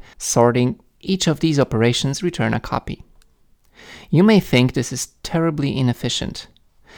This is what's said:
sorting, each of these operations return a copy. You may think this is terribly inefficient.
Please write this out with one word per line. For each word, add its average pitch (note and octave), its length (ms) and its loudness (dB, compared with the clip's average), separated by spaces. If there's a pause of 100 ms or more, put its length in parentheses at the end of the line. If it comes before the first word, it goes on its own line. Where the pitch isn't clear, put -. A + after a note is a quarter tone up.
(180)
sorting, B2 600 2 (220)
each F#3 260 -2
of D3+ 140 0
these D#3 180 0
operations A#2+ 640 0
return D3 300 -2
a A2+ 80 -2
copy. - 420 -8 (1080)
You D#3 120 4
may G#3 180 6
think B2+ 340 2
this - 180 -4
is - 300 -10
terribly D3+ 560 -2
inefficient. - 680 -4 (500)